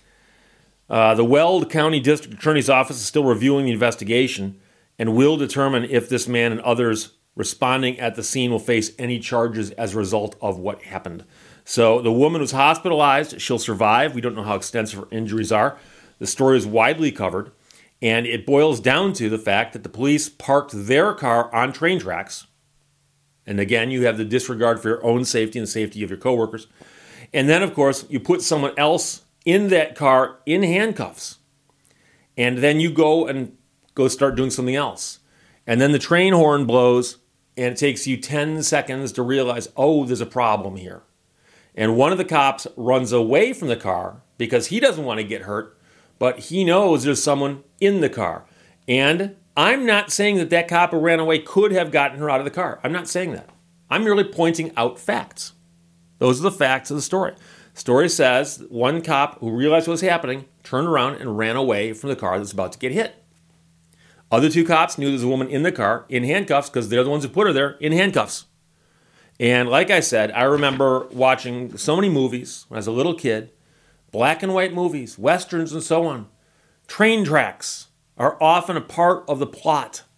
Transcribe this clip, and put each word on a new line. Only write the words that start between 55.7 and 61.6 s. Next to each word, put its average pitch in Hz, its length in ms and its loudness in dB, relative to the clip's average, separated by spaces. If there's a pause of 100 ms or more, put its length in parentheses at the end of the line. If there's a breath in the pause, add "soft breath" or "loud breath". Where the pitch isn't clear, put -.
Those 127 220 2
are 170 40 -2
the 196 60 2
facts 131 400 0
of 147 60 -4
the 139 60 -4
story. - 320 -4 (400 loud breath)
The - 60 -18
story 139 280 2
says 139 500 2
that - 140 -20
one 135 300 0
cop 143 380 -2
who 113 100 -6
realized 151 360 2
what 170 60 -2
was 165 80 -4
happening 165 460 -2 (160)
turned 143 260 -2
around 139 280 0
and 113 200 -6
ran 110 200 -2
away 113 360 0